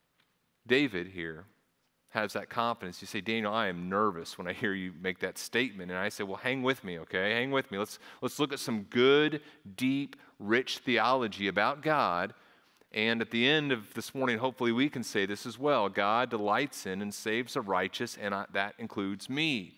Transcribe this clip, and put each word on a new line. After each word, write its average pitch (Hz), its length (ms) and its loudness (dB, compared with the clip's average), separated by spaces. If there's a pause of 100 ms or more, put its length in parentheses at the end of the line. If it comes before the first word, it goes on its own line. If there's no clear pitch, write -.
(680)
David 113 420 4
here 85 380 -8 (640)
has 107 240 -2
that 101 140 -6
confidence. 113 540 -2
You 98 60 -14
say, 107 120 -4
"Daniel, 107 320 -2
I 110 140 0
am 90 220 -4
nervous 98 500 0
when 92 80 -10
I 90 60 -4
hear 101 200 -2
you 92 300 -6
make 92 160 -2
that 92 180 -4
statement." 101 540 -4
And 90 80 -4
I 98 100 -2
say, 110 140 -6
"Well, 98 140 -6
hang 127 260 -2
with 131 220 0
me, 87 160 -6
okay? 95 320 0
Hang 123 180 0
with 135 220 -2
me. 98 40 -4
Let's, 107 220 -4 (240)
let's 127 160 -4
look 143 140 2
at 139 80 -6
some 110 240 -2
good, 143 580 6 (320)
deep, 135 400 0 (240)
rich 107 400 2
theology 113 720 2
about 113 340 2
God." 107 500 2 (600)
And 113 280 2
at 110 120 -2
the 120 160 4
end 147 240 4
of 110 220 -4
this - 200 -8
morning, 127 240 2
hopefully 123 320 0
we 123 180 4
can 131 140 -4
say 101 240 0
this - 180 -6
as 113 140 -10
well. 131 300 2
God 104 420 2
delights 110 560 0
in 95 160 -4
and 104 100 -6
saves 113 420 -4
the 139 60 0
righteous, 98 560 -2
and 101 160 -4
I, 98 200 -4
that 98 260 -2
includes 101 500 -6
me. 135 480 -4